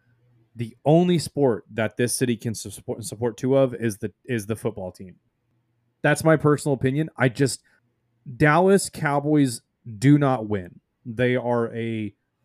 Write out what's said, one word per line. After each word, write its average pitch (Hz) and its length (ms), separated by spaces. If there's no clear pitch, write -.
The 113 280
only 170 360
sport 131 520
that 107 260
this 120 200
city 120 180
can 110 200
support, 113 500
support 113 320
two 131 180
of 131 200
is 110 240
the, 104 120
is 110 220
the 110 80
football 104 360
team. 90 260
That's 147 220
my 160 120
personal 147 380
opinion. 135 420
I 127 140
just, 131 320
Dallas 175 520
Cowboys 143 720
do 143 180
not 131 320
win. 92 300
They 123 300
are 120 380
a 113 420